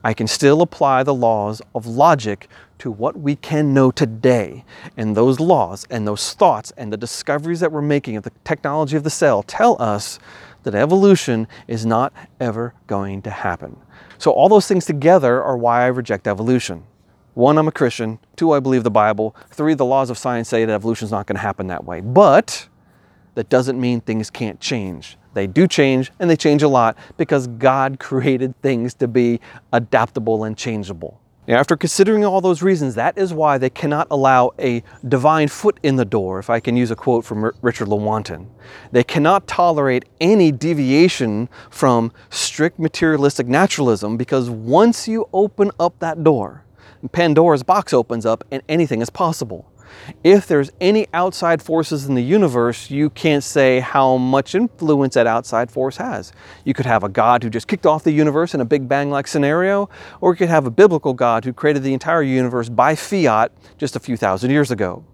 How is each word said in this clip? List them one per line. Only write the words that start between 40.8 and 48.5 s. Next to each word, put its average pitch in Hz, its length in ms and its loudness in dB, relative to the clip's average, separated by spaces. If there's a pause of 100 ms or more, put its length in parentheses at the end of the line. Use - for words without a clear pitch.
from 117 440 0 (180)
strict - 480 -4
materialistic 151 680 0
naturalism, 123 680 0
because 123 320 -2
once 127 580 2
you 220 280 -6
open 202 440 0
up 175 200 -2
that 165 260 -6
door, 113 400 0 (480)
Pandora's 160 500 4
box 185 300 0
opens 117 320 -2
up 113 260 -2